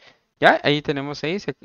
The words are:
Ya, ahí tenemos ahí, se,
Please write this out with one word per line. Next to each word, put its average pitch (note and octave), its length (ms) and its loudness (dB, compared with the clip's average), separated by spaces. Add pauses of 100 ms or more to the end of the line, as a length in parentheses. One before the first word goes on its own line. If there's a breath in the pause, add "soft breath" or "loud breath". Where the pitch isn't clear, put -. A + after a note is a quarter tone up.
(380 loud breath)
Ya, F#3 260 4
ahí D3 180 2
tenemos C#3+ 420 -6
ahí, E3+ 160 -4
se, - 240 -8